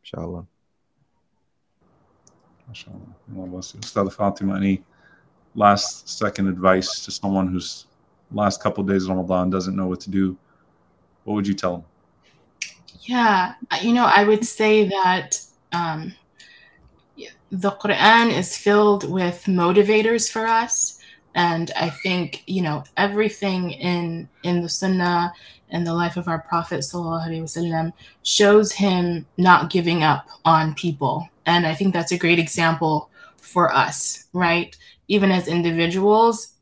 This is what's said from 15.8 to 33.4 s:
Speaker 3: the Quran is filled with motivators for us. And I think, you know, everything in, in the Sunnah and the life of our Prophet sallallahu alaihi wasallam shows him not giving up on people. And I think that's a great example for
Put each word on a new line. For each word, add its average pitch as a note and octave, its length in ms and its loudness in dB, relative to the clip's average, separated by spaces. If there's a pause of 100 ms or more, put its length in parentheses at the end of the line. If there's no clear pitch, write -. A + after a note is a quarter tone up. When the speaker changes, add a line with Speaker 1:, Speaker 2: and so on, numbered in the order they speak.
Speaker 3:
the G3 200 -2
Quran G#3+ 600 4
is - 240 0
filled G#3 540 4
with F3 340 -2
motivators G3+ 840 4
for A3+ 160 -4
us. A3+ 520 0 (360)
And E3 420 0
I E3 140 -2
think, F3+ 560 -4
you F#3 160 -4
know, D3 220 -4 (120)
everything G3+ 760 -2
in, F3 560 -6 (140)
in F3 200 -2
the E3+ 60 -6
Sunnah F3+ 640 -2 (360)
and E3+ 180 -4
the E3 80 -4
life E3+ 220 -2
of F3 100 -8
our E3 140 -4
Prophet E3 400 -6
sallallahu E3 480 -6
alaihi D#3+ 140 -8
wasallam E3 500 -4 (300)
shows G#3 500 4
him F3+ 540 0 (100)
not F3 340 6
giving E3+ 320 0
up C#3+ 260 0 (160)
on D#3 300 4
people. D3+ 540 -4 (180)
And E3+ 200 2
I D#3 80 -2
think F#3+ 180 0
that's E3+ 200 -2
a F3 60 0
great E3+ 200 2
example E3 720 0 (260)
for - 360 0